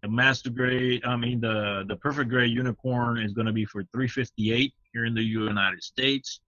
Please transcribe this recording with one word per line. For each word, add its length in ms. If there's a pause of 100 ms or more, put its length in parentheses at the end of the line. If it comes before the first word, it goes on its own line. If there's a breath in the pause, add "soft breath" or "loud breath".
the 60
Master 420
Grade, 540
I 120
mean, 240
the, 480
the 80
Perfect 340
Grade 200
Unicorn 680
is 140
gonna 200
be 120
for 180 (100)
three 160
fifty-eight 640 (200)
here 120
in 100
the 80
United 600
States. 640